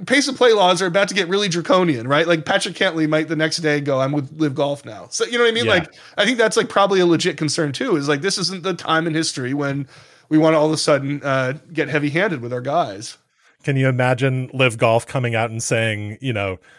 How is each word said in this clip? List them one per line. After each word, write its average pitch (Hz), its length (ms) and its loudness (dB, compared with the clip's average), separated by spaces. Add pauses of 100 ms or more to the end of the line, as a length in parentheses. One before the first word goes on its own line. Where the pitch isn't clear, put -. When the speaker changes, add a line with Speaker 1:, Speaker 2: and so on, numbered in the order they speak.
Speaker 1:
pace 269 220 2
of 262 80 -4
play 247 180 4
laws 185 280 4
are 190 60 0
about 190 220 2
to 196 40 -6
get 185 140 -2
really 202 200 0
draconian," 170 600 2
right? 151 200 2
Like, 165 180 2
Patrick 190 300 -2
Cantlay 160 320 0
might 156 200 0
the 165 80 -4
next 156 220 -2
day 151 240 0
go, 139 180 -2
"I'm 135 120 0
with 147 280 -4
Live 147 160 -2
Golf 143 280 -4
now." 104 260 -16
So, - 160 -4
you 233 120 -4
know 240 60 2
what 233 80 4
I - 20 0
mean? 226 120 -2
Speaker 2:
Yeah. 220 60 2
Speaker 1:
Like, 180 220 0 (240)
I 202 80 2
think 240 120 0
that's, 220 200 2
like, 214 120 2
probably 196 300 2
a 180 60 4
legit 170 320 2
concern 151 340 -2
too, 233 240 -2
is, 139 120 -2
like, 143 140 0
this 190 160 -2
isn't 185 260 -6
the 185 100 -4
time 160 340 -2
in 160 60 -2
history 143 400 -4
when 139 340 -4 (420)
we 156 80 4
wanna 160 200 6
all 151 100 4
of 156 60 0
a 156 40 -2
sudden, 139 460 0
uh, 131 300 0 (180)
get 147 160 -2
heavy-handed 147 540 -2
with 120 100 -8
our 123 100 -6
guys. 127 560 -4 (460)
Speaker 2:
Can 143 120 0
you 135 120 2
imagine 127 640 0
Live 127 240 2
Golf 113 300 4
coming 123 280 -2
out 113 160 0
and 113 100 -6
saying, 107 600 -2
you 131 120 -4
know, 98 260 -4 (200)